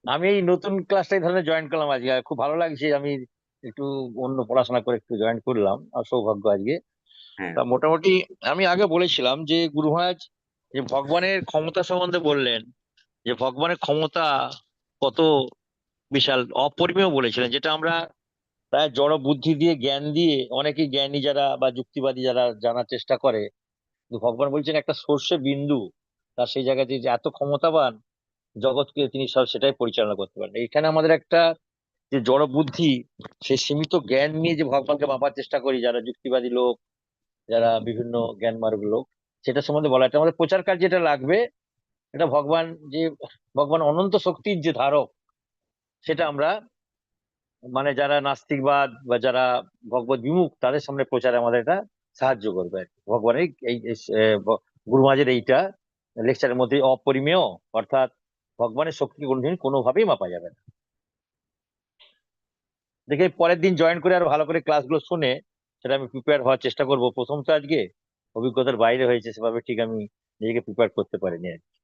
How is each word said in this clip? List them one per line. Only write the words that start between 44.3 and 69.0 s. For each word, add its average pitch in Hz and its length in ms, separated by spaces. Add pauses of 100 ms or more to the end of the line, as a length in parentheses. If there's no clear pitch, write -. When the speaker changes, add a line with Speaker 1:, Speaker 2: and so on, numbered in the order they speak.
Speaker 1:
যে 156 120
ধারক, 139 360 (960)
সেটা 160 220
আমরা, 147 240 (1120)
মানে, 131 300
যারা 143 260
নাস্তিকবাদ 139 680 (180)
বা 123 120
যারা 123 260 (460)
ভগবত 123 300
বিমুখ, 156 300 (100)
তাদের 139 260
সামনে 139 180
প্রচারে 120 380
আমাদের 120 200
এটা 151 140 (400)
সাহায্য 131 360
করবে 90 280
আর 90 60
কি। - 200
ভগবানের 117 360
এই, 175 80 (120)
এই, 120 220
এই, 117 120 (200)
এ, 110 60 (160)
ভ-, 101 240 (240)
গুরু 131 160
মহারাজের 135 260
এইটা 127 300 (580)
লেকচারের 123 440
মধ্যে 127 220
অপরিমেয়, 135 600 (280)
অর্থাৎ 123 360 (500)
ভগবানের 123 420
শক্তিকে 143 260
কোনোদিন 131 300
কোনোভাবেই 139 540
মাপা 110 180
যাবে 87 220
না। - 100 (2500)
দেখে 147 180 (120)
পরের 170 220
দিন 185 140
জয়েন 165 260
করে 180 160
আরো 175 120
ভালো 151 180
করে 165 140
ক্লাসগুলো 147 400
শুনে 156 300 (460)
সেটা 131 200
আমি 135 120
প্রিপেয়ার 139 340
হওয়ার 127 240
চেষ্টা 131 180
করব। 131 260
প্রথম 131 320
তো - 100
আজকে 151 260 (580)
অভিজ্ঞতার 123 400
বাইরে 117 300